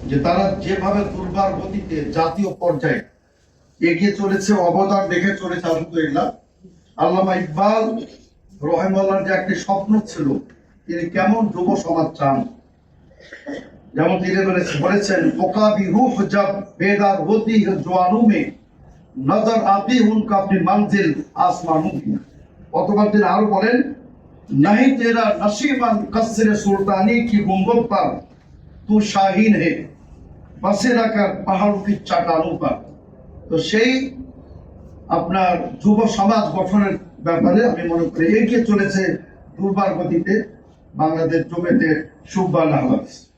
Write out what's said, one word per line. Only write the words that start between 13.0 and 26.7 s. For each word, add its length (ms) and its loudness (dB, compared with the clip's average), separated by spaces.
যেমন 300 0
তিনি 220 0
বলে-, 360 -2
বলেছেন, 580 0
"ওকা 360 2
বি 100 0
রুহ 380 2
জব 380 0
বেদার 440 2
হতি 320 0
হে 220 2
জোয়ানু 460 2
মে, 300 2
নজর 460 2
আতি 400 2
হুন 180 4
কা 140 -2
আপনি 240 2
মঞ্জিল 540 2
আসমানু 540 0
কি।" 280 -4
অথবা 320 2
তিনি 180 4
আরো 240 2
বলেন, 460 0
"নাহি 460 4
তেরা 280 0
নশীমান 600 0
কসরে 500 0
সুলতানি 720 0